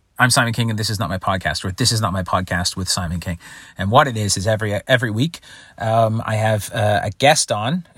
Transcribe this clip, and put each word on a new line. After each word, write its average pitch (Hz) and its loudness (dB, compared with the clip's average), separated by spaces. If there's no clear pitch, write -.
I'm 127 4
Simon 117 2
King 117 0
and 107 -4
This 107 -4
Is 101 -4
Not 80 -2
My 92 -4
Podcast, 90 -2
or 95 -4
This 113 0
Is 110 0
Not 104 0
My 95 -2
Podcast 90 -2
with 92 -4
Simon 87 -2
King. 85 -6
And 98 -2
what 143 6
it 113 -4
is, 104 0
is 101 -4
every, 104 0
every 120 2
week, 139 -2
um, 113 2
I 110 -2
have, 107 0
uh, 104 2
a 104 -4
guest 143 4
on 123 -2